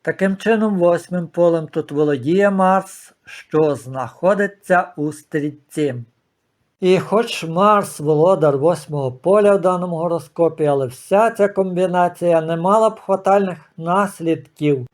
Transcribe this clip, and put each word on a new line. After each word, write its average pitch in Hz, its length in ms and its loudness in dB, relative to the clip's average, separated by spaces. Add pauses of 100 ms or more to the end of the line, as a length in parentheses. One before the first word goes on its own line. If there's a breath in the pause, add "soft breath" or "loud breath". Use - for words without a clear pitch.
Таким 190 360 -2
чином, 214 400 0
восьмим 175 500 0
полем 165 400 0
тут 151 240 -6
володіє 151 580 0
Марс, 190 640 0 (120)
що 156 500 -2
знаходиться 180 1200 -2
у 151 140 -4
Стрільці. 147 840 -6 (920)
І 180 140 4
хоч 226 440 -4
Марс 185 560 0
володар 151 580 2
восьмого 147 540 -2
поля 202 440 2
в 190 60 -2
даному 180 340 -2
гороскопі, 160 680 -2
але 139 220 0
вся 208 440 0
ця 208 160 0
комбінація 180 920 0
не 165 160 -4
мала 208 320 2
б 214 60 -6
фатальних 190 600 0 (200)
наслідків 165 1160 -2